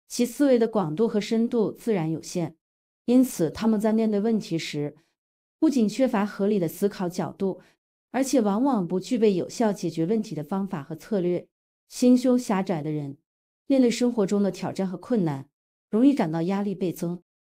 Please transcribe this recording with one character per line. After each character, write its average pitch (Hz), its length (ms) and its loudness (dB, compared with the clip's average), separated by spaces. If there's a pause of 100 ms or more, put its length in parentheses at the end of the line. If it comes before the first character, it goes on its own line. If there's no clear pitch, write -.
其 - 180 0
思 277 220 0
维 254 120 6
的 226 80 2
广 185 280 -2
度 220 120 2
和 214 140 0
深 226 260 0
度 226 240 0
自 - 220 -4
然 160 180 0
有 160 100 -4
限， 165 340 -6 (500)
因 254 180 6
此 180 260 0
他 - 180 -4
们 220 120 2
在 214 140 0
面 220 180 2
对 202 80 0
问 220 180 0
题 170 200 -4
时， 147 400 -6 (600)
不 320 100 4
仅 233 180 2
缺 254 200 0
乏 208 180 0
合 202 220 -2
理 214 120 2
的 170 80 0
思 196 220 -2
考 196 180 -4
角 170 240 -6
度， 185 300 -4 (480)
而 247 140 -2
且 269 180 2
往 202 220 0
往 254 220 2
不 180 140 -2
具 233 180 -4
备 208 180 4
有 165 120 -2
效 220 240 0
解 180 180 -4
决 160 160 -2
问 214 160 0
题 208 140 -8
的 151 80 -6
方 196 240 -4
法 156 160 -8
和 156 120 -10
策 196 260 -4
略。 175 260 -2 (400)
心 247 300 4
胸 247 200 2
狭 208 240 0
窄 185 200 -4
的 156 100 -6
人， 143 240 -6 (520)
面 269 120 4
对 247 100 6
生 240 220 0
活 226 140 0
中 202 180 0
的 190 80 0
挑 170 220 -6
战 190 120 -4
和 180 120 -6
困 214 260 -2
难， 139 240 -4 (420)
容 226 160 2
易 285 80 6
感 196 160 0
到 165 120 -2
压 196 200 -2
力 202 140 -4
倍 175 160 -2
增， 175 300 -6 (240)